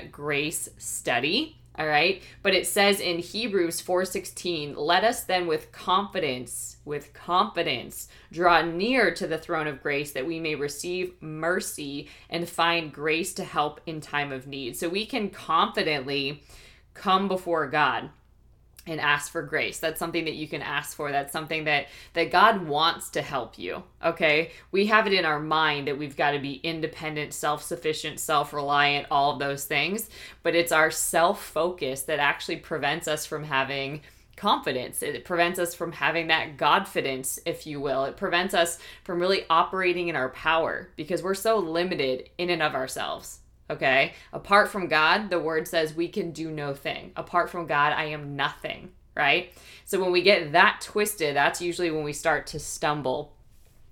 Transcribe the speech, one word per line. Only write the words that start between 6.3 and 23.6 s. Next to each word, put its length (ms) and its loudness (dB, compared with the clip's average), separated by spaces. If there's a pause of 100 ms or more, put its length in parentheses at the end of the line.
with 280 -8
confidence, 960 0 (240)
draw 300 6
near 520 2
to 120 -6
the 120 -2
throne 280 -2
of 160 -6
grace 300 -2
that 140 -4
we 140 -4
may 160 -2
receive 640 -4
mercy 880 -4 (200)
and 200 -4
find 440 0
grace 420 -2
to 100 -6
help 420 -2
in 140 -8
time 320 -4
of 140 -8
need." 300 -8
So 120 -2
we 180 -2
can 240 -4
confidently 1120 0 (500)
come 360 2
before 400 0
God 420 2 (760)
and 120 -6
ask 320 0
for 120 -4
grace. 360 -2
That's 200 -2
something 260 -2
that 100 -4
you 140 -8
can 140 -8
ask 340 -6
for. 160 -4
That's 200 -2
something 320 -4
that, 240 2 (260)
that 160 0
God 360 6
wants 440 0
to 120 -4
help 360 -6
you, 240 -8 (200)